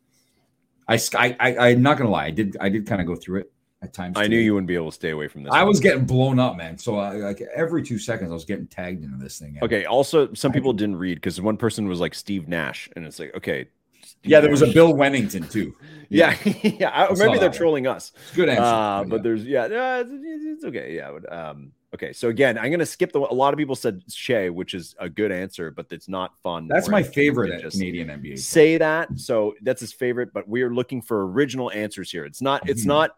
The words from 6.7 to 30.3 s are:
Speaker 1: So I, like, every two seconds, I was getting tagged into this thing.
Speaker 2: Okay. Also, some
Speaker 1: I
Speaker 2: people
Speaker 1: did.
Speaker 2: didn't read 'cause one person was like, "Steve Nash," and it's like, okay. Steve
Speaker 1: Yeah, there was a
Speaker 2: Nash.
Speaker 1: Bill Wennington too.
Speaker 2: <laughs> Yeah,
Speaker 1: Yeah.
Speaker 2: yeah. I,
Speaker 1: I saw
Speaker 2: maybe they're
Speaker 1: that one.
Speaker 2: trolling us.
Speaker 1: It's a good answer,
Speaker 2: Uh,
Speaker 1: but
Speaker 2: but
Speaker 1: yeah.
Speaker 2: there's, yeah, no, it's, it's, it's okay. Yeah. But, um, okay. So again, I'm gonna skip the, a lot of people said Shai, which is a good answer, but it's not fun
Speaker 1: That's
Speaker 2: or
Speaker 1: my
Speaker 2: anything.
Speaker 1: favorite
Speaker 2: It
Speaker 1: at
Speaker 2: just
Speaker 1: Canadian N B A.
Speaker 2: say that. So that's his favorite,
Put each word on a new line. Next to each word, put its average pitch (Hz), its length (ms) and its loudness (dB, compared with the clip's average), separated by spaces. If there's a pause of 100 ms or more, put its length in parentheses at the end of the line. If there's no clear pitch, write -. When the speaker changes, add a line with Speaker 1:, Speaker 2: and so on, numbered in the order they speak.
Speaker 1:
So 107 180 -4
I, 101 200 -4
like, 101 240 -6 (140)
every 156 280 -2
two 120 160 -6
seconds, 101 320 -6
I 85 40 -6
was 82 100 -10
getting 95 220 -8
tagged 90 380 -10
into 65 140 -12
this 67 200 -14
thing. 73 240 -16
Speaker 2:
Okay. 107 220 0
Also, 135 500 2
some 135 160 0
Speaker 1:
I 120 40 -2
Speaker 2:
people 131 180 2
Speaker 1:
did. 104 120 0
Speaker 2:
didn't 101 120 -2
read 87 260 -4
'cause 90 180 -4
one 107 160 0
person 107 320 -2
was 87 120 -2
like, 82 140 -2
"Steve 95 340 -8
Nash," 82 480 -6
and 85 80 -12
it's 73 140 -16
like, 78 180 -12
okay. 76 320 -6 (340)
Steve - 280 -10
Speaker 1:
Yeah, 151 100 12
there 147 100 6
was 143 120 6
a 151 40 8
Speaker 2:
Nash. - 80 0
Speaker 1:
Bill 165 200 10
Wennington 123 560 0
too. 104 300 -4
Speaker 2:
<laughs> - 40 -20 (240)
Yeah, 156 360 4
Speaker 1:
Yeah. 208 180 2
Speaker 2:
yeah. 196 280 0
I, 160 200 4
Speaker 1:
I 208 40 2
saw 196 120 4
Speaker 2:
maybe 226 120 4
they're - 20 2
Speaker 1:
that 185 100 4
one. - 80 -4
Speaker 2:
trolling 151 300 2
us. 104 260 -6
Speaker 1:
It's - 180 -20
a - 40 -4
good 170 120 4
answer, 120 140 2
Speaker 2:
Uh, 107 400 2
Speaker 1:
but 101 80 -6
Speaker 2:
but 113 60 0
Speaker 1:
yeah. 107 60 -2
Speaker 2:
there's, 113 220 -2
yeah, 123 220 0
no, 254 340 -2
it's, 247 120 -8
it's, 302 320 -12
it's 311 200 -10
okay. 82 300 -8
Yeah. 71 160 -10
But, 78 260 -16
um, 73 360 -14 (200)
okay. 69 200 -12
So - 160 -4
again, 113 280 2
I'm 117 140 -2
gonna 165 160 0
skip - 240 -4
the, 147 80 -2
a 135 160 0
lot 135 180 4
of 147 60 -4
people 139 160 -4
said 107 340 -4
Shai, 104 420 -2
which 87 240 -8
is 87 260 -12
a 92 80 -8
good 101 240 -2
answer, 90 400 -8
but 80 180 -12
it's 85 180 -14
not 92 360 -6
fun 82 240 -6
Speaker 1:
That's 175 180 0
Speaker 2:
or 202 60 0
Speaker 1:
my 208 60 4
Speaker 2:
anything. 143 140 -2
Speaker 1:
favorite 123 380 2
Speaker 2:
It 87 60 -6
Speaker 1:
at 82 60 -12
Speaker 2:
just 80 160 -6
Speaker 1:
Canadian 87 300 -4
N 73 140 -12
B 71 120 -12
A. - 20 -12
Speaker 2:
say 160 420 6
that. 156 400 0
So 107 440 0
that's 127 180 -2
his 113 120 -12
favorite, 123 400 -4